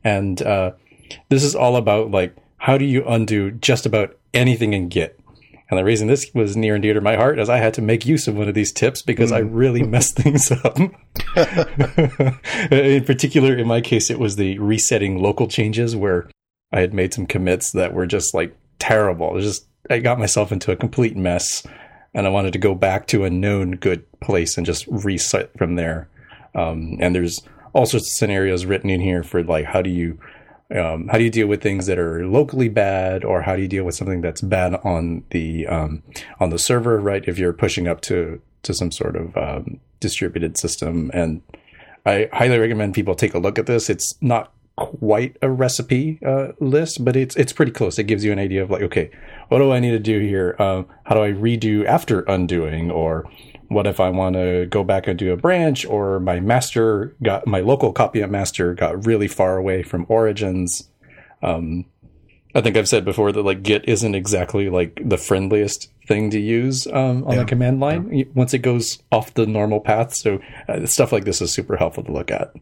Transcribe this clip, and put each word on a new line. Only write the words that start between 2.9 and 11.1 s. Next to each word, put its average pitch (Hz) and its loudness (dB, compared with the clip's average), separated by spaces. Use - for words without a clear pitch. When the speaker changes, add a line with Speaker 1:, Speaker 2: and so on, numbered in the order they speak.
Speaker 1:
undo 107 0
just 120 0
about 104 0
anything 117 2
in 90 -2
Git? 87 -2
And 95 2
the 92 2
reason 107 2
this 135 0
was 107 0
near 107 2
and 101 0
dear 107 2
to 104 2
my 104 2
heart 127 2
is 107 0
I 123 4
had 113 2
to 127 -4
make 110 2
use 147 2
of 107 -2
one 104 -2
of 101 -4
these 104 0
tips - 0
because 120 0
I 117 2
Speaker 2:
Mm. 107 -2
Speaker 1:
really 120 2
messed 117 2
<laughs> 135 0
things 143 4
up. 123 0